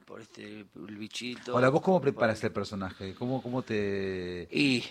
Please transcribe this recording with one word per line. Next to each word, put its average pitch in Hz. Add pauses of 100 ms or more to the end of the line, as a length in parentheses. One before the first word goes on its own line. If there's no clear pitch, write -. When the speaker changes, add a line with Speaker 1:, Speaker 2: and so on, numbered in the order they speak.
Speaker 1:
por -
este, 107 (140)
el 104
Bichito. 120
Speaker 2:
Ahora, 123
¿vos 151
cómo 185
preparaste 117
Speaker 1:
Por -
Speaker 2:
el -
personaje? 95
¿Cómo, 123
cómo 123
te 98
Speaker 1:
Y, 131